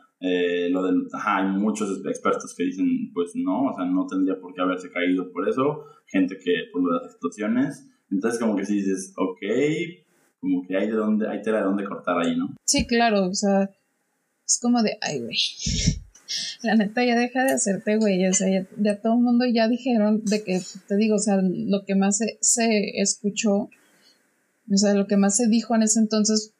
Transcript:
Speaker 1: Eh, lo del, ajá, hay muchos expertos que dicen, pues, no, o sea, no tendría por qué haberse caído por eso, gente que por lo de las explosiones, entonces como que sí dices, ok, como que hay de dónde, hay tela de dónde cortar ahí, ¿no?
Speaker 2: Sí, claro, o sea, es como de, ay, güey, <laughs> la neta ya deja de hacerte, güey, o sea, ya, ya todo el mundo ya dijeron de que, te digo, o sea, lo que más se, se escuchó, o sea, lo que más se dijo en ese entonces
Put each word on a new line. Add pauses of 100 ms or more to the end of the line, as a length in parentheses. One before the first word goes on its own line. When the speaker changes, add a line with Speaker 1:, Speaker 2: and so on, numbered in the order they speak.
(200)
Speaker 1:
Eh,
lo
del, (100)
ajá,
hay (140)
muchos
expertos
que
dicen,
pues,
no,
o
sea,
no
tendría
por
qué
haberse
caído
por
eso, (240)
gente
que (180)
por
lo
de
las
explosiones, (220)
entonces
como
que
sí
dices,
ok, (1000)
como
que
hay
de
dónde,
hay
tela
de
dónde
cortar
ahí,
¿no? (100)
Speaker 2:
Sí,
claro,
o
sea, (760)
es
como
de,
ay,
güey,
<laughs>
la
neta
ya
deja
de
hacerte,
güey,
o
sea,
ya, (120)
ya
todo
el
mundo
ya
dijeron
de
que, (280)
te
digo,
o
sea,
lo
que
más
se,
se
escuchó, (1000)
o
sea,
lo
que
más
se
dijo
en
ese
entonces